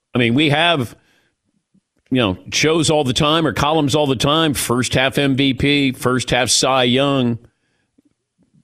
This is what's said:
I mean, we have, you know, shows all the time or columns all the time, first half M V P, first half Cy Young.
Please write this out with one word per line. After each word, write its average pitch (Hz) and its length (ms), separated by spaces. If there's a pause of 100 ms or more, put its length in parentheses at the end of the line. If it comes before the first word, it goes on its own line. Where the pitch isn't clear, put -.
(140)
I - 40
mean, 117 160
we 151 160
have, 151 440 (1200)
you 127 60
know, 98 200 (140)
shows 156 380
all 151 160
the 123 80
time 151 340
or 127 60
columns 147 420
all 151 120
the 131 100
time, 151 360
first 120 400
half 131 240
M 139 200
V 135 160
P, 139 400
first 123 360
half 123 200
Cy 131 340
Young. 127 560 (1200)